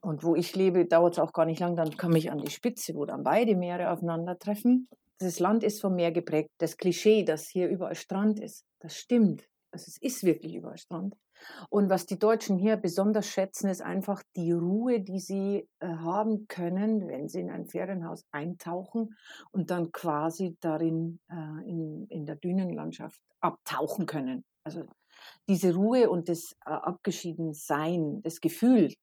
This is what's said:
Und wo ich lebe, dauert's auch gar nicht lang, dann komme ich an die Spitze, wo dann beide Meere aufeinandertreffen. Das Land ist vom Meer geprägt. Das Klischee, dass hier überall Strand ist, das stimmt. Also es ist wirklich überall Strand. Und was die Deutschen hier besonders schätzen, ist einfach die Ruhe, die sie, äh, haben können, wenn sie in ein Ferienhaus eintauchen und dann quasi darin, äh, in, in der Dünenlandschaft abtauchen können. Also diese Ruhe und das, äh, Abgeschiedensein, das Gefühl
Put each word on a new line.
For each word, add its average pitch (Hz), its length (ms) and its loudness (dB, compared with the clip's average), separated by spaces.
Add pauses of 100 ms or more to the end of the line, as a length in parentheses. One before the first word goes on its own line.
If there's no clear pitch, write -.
Und 156 240 -4
wo 165 100 4
ich 170 220 0
lebe, 185 300 6
dauert's 170 320 6
auch 156 140 2
gar 165 140 4
nicht 165 140 -2
lang, 175 160 0
dann 156 200 -2
komme 170 220 4
ich 156 120 0
an 147 80 -4
die 143 120 -4
Spitze, - 440 -6
wo 147 100 -2
dann - 180 -6
beide 214 340 4
Meere 175 340 -2
aufeinandertreffen. 175 960 0 (300)
Das 180 200 -4
Land 208 260 4
ist 208 160 0
vom 190 160 0
Meer 170 160 2
geprägt. 160 460 0
Das 160 180 -4
Klischee, 202 480 4
dass 156 240 -2
hier 180 200 0
überall 180 260 -2
Strand 208 460 -2
ist, - 240 -16 (160)
das - 160 -14
stimmt. 214 500 2 (240)
Also - 180 -16
es - 140 -20
ist 254 220 -4
wirklich 160 300 2
überall 170 220 -12
Strand. 180 380 -8 (560)
Und 202 200 4
was 185 160 2
die 190 120 -4
Deutschen 220 400 4
hier 214 180 4
besonders 208 500 0
schätzen, 196 420 -2
ist 180 140 -2
einfach 190 400 -4 (140)
die 170 160 0
Ruhe, 208 480 2
die 190 180 -6
sie, 196 480 -2 (140)
äh, 170 80 -6
haben 202 580 -2
können, 185 640 -2
wenn 143 200 -6
sie 180 120 -6
in 175 100 -6
ein 170 160 -10
Ferienhaus 175 680 -6
eintauchen 180 840 -6 (340)
und 180 200 -2
dann 175 200 -2
quasi 165 680 -4
darin, 165 600 -2 (100)
äh, 156 380 -10
in, 160 420 -6
in 151 160 -8
der 151 100 -8
Dünenlandschaft 170 840 -4 (200)
abtauchen - 680 -2
können. 131 380 -6 (180)
Also 180 220 -10 (640)
diese 185 260 4
Ruhe 226 360 6
und 170 180 -2
das, 170 260 -4 (120)
äh, - 40 -8
Abgeschiedensein, 160 1500 -4
das 165 180 -8
Gefühl 208 520 4 (100)